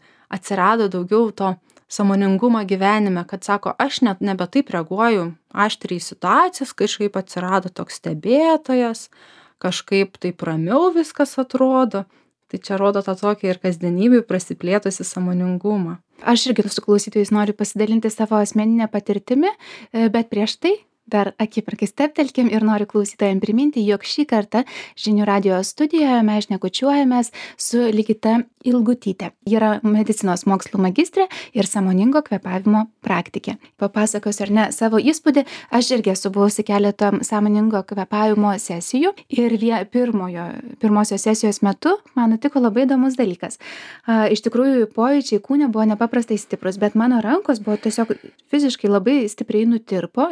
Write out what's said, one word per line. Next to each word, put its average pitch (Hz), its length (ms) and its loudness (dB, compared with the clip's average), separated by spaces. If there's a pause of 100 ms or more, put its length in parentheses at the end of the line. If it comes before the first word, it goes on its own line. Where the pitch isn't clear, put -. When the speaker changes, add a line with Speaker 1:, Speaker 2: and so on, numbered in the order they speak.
(300)
Speaker 1:
atsirado 202 580 0
daugiau 185 440 0
to 190 220 -2 (340)
sąmoningumo 196 760 2
gyvenime, 196 600 0
kad 190 180 -12
sako, 202 340 -2
„aš - 240 0
net 196 180 0
nebe 190 260 -2
taip 277 240 -2
reaguoju 190 640 -2 (220)
aštriai 202 440 -2
į 165 40 -8
situacijas, 285 720 -2
kažkaip 208 420 -4
atsirado 185 520 -4
toks - 320 -14
stebėtojas, 247 1080 0 (500)
kažkaip 196 600 -2
taip 180 240 -6
ramiau 175 520 0
viskas 311 440 -2
atrodo.“ 262 680 0 (440)
Tai 185 100 -10
čia 196 220 -6
rodo 202 240 2
tą 190 80 -4
tokį 202 380 -2
ir 185 100 -2
kasdienybėj 185 640 2
prasiplėtusį 185 800 -4
sąmoningumą. 180 920 -2 (260)
Speaker 2:
Aš 240 240 2
irgi 214 200 0
su - 120 -6
klausytojais 208 500 0
noriu 208 220 2
pasidalinti 214 580 -2
savo 214 260 -2
asmeninę 220 520 0
patirtimi, 214 600 -2 (440)
e, 226 160 2
bet 226 220 0
prieš 208 300 -2
tai 359 120 0 (360)
dar 202 300 0
akimirkai 214 500 -4
stabtelkim 277 640 0
ir 214 100 2
noriu 214 240 2
klausytojam 202 540 0
priminti, 247 400 0
jog 202 240 0
šį - 220 -2
kartą 220 380 0 (320)
Žinių 208 280 0
radijo 196 380 2
studijoje 294 600 0
mes 214 220 2
šnekučiuojamės 247 840 0 (260)
su - 220 -2 (140)
Ligita 220 500 2 (220)
Ilgutyte. 240 640 0 (160)
Ji 214 100 2
yra 214 260 2
medicinos 208 640 0
mokslų 196 380 0
magistrė 302 420 2 (300)
ir 220 100 2
sąmoningo 202 560 2
kvėpavimo 202 600 -2 (180)
praktikė. - 540 -4 (240)
Papasakosiu, 208 640 -2
ar 196 60 -6
ne, 214 220 4
savo 220 260 0
įspūdį. 285 460 2 (260)
Aš 240 220 2
irgi 226 200 0
esu 190 180 -4
buvusi 202 320 2
keletą 202 500 0 (100)
sąmoningo 208 640 0
kvėpavimo 208 720 0
sesijų 254 560 -2 (160)
ir 233 260 0
vie-, 220 300 0
pirmojo, 196 580 -2 (340)
pirmosios 208 460 2
sesijos 214 380 0
metu 202 320 0 (200)
man 233 200 2
nutiko 277 260 -2
labai 240 240 2
įdomus 262 320 2
dalykas. 185 400 -4 (480)
A, 220 240 2
iš 208 160 0
tikrųjų, 240 480 2
pojūčiai 254 480 0
kūne 277 320 0
buvo 220 160 2
nepaprastai 220 480 0
stiprus, 190 400 -6
bet 208 180 0
mano 233 300 2
rankos 254 400 0
buvo 214 160 -2
tiesiog 220 320 -2 (380)
fiziškai 269 400 0
labai 226 380 2
stipriai 214 360 -2
nutirpo 226 680 -2